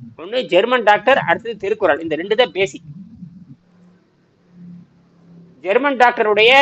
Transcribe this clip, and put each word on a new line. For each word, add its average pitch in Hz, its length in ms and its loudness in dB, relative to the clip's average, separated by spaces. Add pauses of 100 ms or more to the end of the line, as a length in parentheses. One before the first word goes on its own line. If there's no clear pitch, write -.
(180)
ஒண்ணு 208 240 -8
ஜெர்மன் 220 420 0
டாக்டர், 208 340 2
அடுத்தது 175 400 -4
திருக்குறள். 196 440 -2
இந்த 160 140 -6
ரெண்டு 196 200 -4
தான் 233 160 0
பேசிக். 190 380 -6 (2750)
ஜெர்மன் 247 360 -2
டாக்டருடைய 226 540 2 (100)